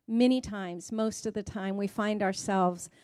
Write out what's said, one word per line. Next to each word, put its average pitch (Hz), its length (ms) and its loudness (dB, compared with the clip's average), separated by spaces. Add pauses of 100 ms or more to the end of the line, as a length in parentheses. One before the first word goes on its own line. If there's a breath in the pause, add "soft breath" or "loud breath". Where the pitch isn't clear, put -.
many 247 340 4
times, 190 500 -8
most 220 340 -2
of 220 80 -4
the 208 100 -4
time, 196 340 -4
we 202 100 0
find 208 340 0
ourselves 190 680 0 (140 soft breath)